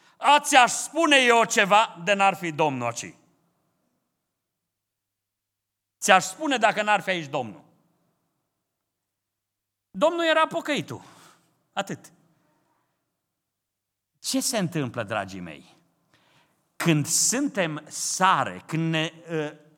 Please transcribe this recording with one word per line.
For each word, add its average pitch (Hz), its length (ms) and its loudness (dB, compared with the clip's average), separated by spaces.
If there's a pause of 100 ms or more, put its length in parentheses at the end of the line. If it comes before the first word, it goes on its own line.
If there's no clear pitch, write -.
(160)
„A, 285 240 4
ți-aș 269 300 4
spune 302 460 0
eu 240 280 6
ceva 208 600 2
de 202 100 2
n-ar 196 200 2
fi 170 180 -8
Domnul 143 340 -2
aici. 113 280 -8 (2750)
Ți-aș 190 240 6
spune 294 320 -4
dacă 214 260 0
n-ar 208 180 2
fi 190 100 -8
aici 170 160 -4
Domnul.” 139 380 -8 (2250)
Domnul 339 340 0
era 320 220 2
pocăitul. 285 560 -6 (720)
Atât. - 400 -10 (2000)
Ce - 220 -6
se 240 180 -4
întâmplă, 143 440 -4
dragii 98 380 -8
mei? 78 340 -16 (1000)
Când 151 300 0
suntem 190 800 -4
sare, 139 800 -2
când 165 240 -4
ne, 160 220 -2 (200)
ă, 151 220 -6 (240)